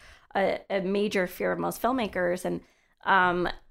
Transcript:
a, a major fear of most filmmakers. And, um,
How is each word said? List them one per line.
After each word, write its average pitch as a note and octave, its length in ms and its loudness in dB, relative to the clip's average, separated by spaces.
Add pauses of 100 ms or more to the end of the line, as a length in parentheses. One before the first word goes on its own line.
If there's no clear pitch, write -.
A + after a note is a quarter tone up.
(360)
a, F#3+ 240 2 (100)
a G3 120 -2
major G3 440 0
fear F3+ 280 -2
of F3 60 -4
most E3+ 220 -4
filmmakers. F#3+ 600 0
And, F3 160 -4 (460)
um, F3+ 420 4 (240)